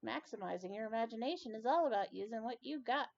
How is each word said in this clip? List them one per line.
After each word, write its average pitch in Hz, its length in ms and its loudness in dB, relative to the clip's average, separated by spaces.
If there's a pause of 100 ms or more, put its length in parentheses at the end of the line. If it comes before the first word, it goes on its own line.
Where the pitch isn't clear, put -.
Maximizing 196 720 -4
your 220 100 -4
imagination 226 680 0
is 220 100 -6
all 311 220 6
about 208 260 2
using 220 300 -4
what 233 200 -4
you 294 160 -4
got. 254 280 2 (100)